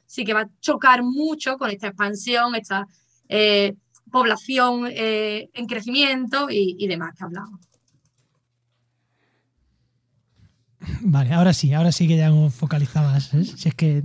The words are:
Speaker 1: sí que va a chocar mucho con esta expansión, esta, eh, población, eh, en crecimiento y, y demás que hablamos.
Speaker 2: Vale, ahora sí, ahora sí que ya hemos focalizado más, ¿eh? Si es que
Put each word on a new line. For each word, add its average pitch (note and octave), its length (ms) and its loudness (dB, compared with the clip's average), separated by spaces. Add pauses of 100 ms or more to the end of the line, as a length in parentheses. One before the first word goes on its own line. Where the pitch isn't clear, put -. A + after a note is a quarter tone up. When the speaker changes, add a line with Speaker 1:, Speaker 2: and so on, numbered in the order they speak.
Speaker 1:
sí - 180 -10
que G#3+ 80 -4
va G#3+ 100 0
a G#3+ 60 -10 (120)
chocar B3+ 420 4
mucho C4+ 560 -2
con B3 120 -4
esta G3+ 180 -8
expansión, G#3 680 -2
esta, G3+ 320 -6 (420)
eh, G3+ 460 2 (360)
población, B3 800 0
eh, A3 600 -4
en A#3+ 140 -10
crecimiento C4 840 -2
y, F#3 300 -2
y G3+ 80 -4
demás E3+ 320 -6
que F#3 60 -12
hablamos. F#3+ 360 -14 (3500)
Speaker 2:
Vale, C#3+ 320 2
ahora F3 200 4
sí, C#3 200 0
ahora E3 200 2
sí F3 140 0
que E3 100 4
ya D#3 100 2
hemos D3+ 280 4
focalizado D3 560 0
más, C#3 240 0
¿eh? D#3+ 100 2
Si - 240 -6
es - 60 0
que D3 300 0